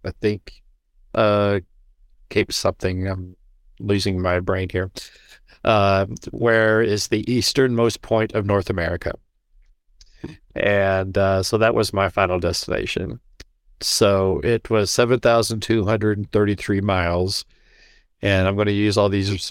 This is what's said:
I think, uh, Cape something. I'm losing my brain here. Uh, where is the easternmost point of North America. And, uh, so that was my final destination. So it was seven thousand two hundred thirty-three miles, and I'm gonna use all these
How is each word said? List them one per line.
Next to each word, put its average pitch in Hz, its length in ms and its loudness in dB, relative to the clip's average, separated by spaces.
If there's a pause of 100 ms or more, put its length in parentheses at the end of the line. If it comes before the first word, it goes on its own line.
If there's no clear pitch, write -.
I 92 160 -6
think, - 420 -4 (520)
uh, 101 460 2 (680)
Cape 104 220 0
something. 92 560 -2
I'm 92 280 -8 (440)
losing 98 420 0
my 90 180 2
brain 92 300 -2
here. 92 200 -4 (720)
Uh, 98 420 4 (260)
where 110 500 2
is 104 260 -2
the 110 240 -2
easternmost 117 720 0
point 110 320 0
of 107 120 -2
North 101 240 2
America. 87 420 -4 (1400)
And, 95 640 0
uh, 95 260 2
so 110 160 -2
that 113 160 2
was 110 180 0
my 98 160 0
final 92 300 0
destination. - 800 -4 (600)
So 95 640 2
it 117 260 -2
was 107 220 2
seven 123 260 2
thousand 113 420 2
two 113 240 0
hundred 104 460 0
thirty-three 104 500 0
miles, 92 640 0 (800)
and 95 240 2
I'm 98 100 0
gonna 104 140 2
use 104 260 2
all 104 120 4
these 98 420 -2